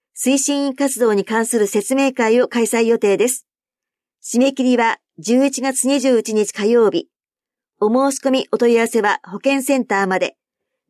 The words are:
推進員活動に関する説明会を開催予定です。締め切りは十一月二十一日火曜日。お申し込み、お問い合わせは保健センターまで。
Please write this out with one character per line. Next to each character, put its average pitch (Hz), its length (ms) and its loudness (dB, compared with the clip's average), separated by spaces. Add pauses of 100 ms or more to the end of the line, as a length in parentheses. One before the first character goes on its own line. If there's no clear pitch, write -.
(160)
推 269 220 0
進 285 300 -2
員 262 80 -4
活 269 240 -2
動 226 140 2
に 196 100 0
関 220 220 -2
す 233 120 -2
る 208 80 2
説 208 300 -2
明 269 160 2
会 233 300 2
を 247 60 0
開 233 180 -2
催 233 180 0
予 226 160 2
定 202 180 2
で 220 120 0
す。 - 180 -10 (760)
締 - 160 -2
め 269 140 2
切 269 100 -4
り 254 140 4
は 226 220 0 (180)
十 233 280 2
一 277 160 -4
月 262 260 -4
二 277 140 0
十 247 180 2
一 220 140 -6
日 214 180 0
火 208 140 -6
曜 226 260 2
日。 - 160 -6 (720)
お 208 80 0
申 269 260 0
し 269 60 -10
込 269 120 -2
み、 262 200 -2
お 226 60 0
問 240 160 2
い 233 40 4
合 226 40 2
わ 226 60 0
せ 226 140 -2
は 202 220 0
保 185 160 -12
健 277 240 -2
セ 277 140 0
ン 240 80 -2
タ 196 180 -2
ー 190 40 0
ま 185 120 -2
で。 185 160 -4 (540)